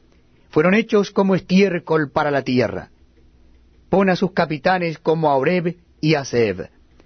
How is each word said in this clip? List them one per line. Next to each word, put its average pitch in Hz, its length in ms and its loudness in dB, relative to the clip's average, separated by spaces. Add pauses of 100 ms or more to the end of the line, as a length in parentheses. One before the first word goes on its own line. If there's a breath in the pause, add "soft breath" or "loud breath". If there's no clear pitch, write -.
(500 soft breath)
Fueron 175 240 2
hechos 220 360 0
como 196 260 0
estiércol 175 760 0
para 151 200 -2
la 139 120 0
tierra. 110 480 -2 (1000)
Pon 190 220 2
a 175 60 2
sus 180 160 -4
capitanes 170 680 -2
como 156 320 0
a 139 60 2
Oreb 170 400 -2 (240)
y 156 140 2
a 139 100 -2
Zeeb, 104 460 -2 (340 soft breath)